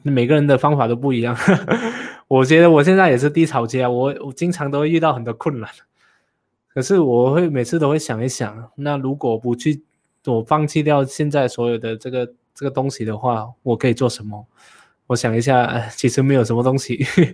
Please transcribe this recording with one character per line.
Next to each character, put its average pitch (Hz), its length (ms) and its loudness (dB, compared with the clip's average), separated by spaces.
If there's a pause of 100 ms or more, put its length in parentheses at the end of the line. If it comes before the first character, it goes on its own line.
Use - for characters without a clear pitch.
每 131 240 2
个 147 80 4
人 147 100 2
的 139 100 4
方 147 220 2
法 123 100 0
都 117 80 0
不 135 160 -2
一 120 100 0
样。 120 140 -2 (500)
<laughs> - 440 -12
我 131 160 4
觉 160 160 6
得 175 80 8
我 151 140 6
现 185 120 4
在 190 140 6
也 127 80 4
是 143 140 0
低 160 160 2
潮 123 180 -2
期 127 160 -2
啊， 123 80 0
我， 127 320 0
我 139 100 -12
经 170 200 -4
常 147 180 -6
都 143 120 -2
会 151 80 0
遇 165 100 2
到 156 120 2
很 123 120 -6
多 117 100 -6
困 135 260 -6
难。 104 80 -10 (1000)
可 - 160 -6
是 196 160 2
我 127 340 4
会， 175 160 2
每 131 140 -2
次 165 160 -4
都 143 100 2
会 151 80 2
想 117 260 -6
一 131 40 -4
想， 117 480 -8
那 143 200 -6
如 135 200 -4
果 123 220 -2
不 120 180 -4
去， 143 260 -4 (440)
我 117 160 0
放 151 260 0
弃 151 160 -2
掉 143 200 2
现 147 260 -4
在 139 180 0
所 120 220 -2
有 117 80 -2
的 113 180 -8
这 120 140 -12
个， 123 240 -6 (220)
这 139 100 -10
个 135 60 -4
东 135 180 -2
西 117 160 -8
的 107 100 -6
话， 117 320 -4 (140)
我 120 160 -2
可 135 100 -2
以 120 60 2
做 120 160 0
什 104 160 -8
么？ 107 220 -14 (580)
我 123 100 -2
想 117 200 -2
一 117 60 2
下， 123 240 2
哎， 117 300 -6
其 131 140 -2
实 135 140 0
没 135 100 2
有 127 100 4
什 113 120 -2
么 120 80 0
东 131 120 2
西 131 300 -4 (280)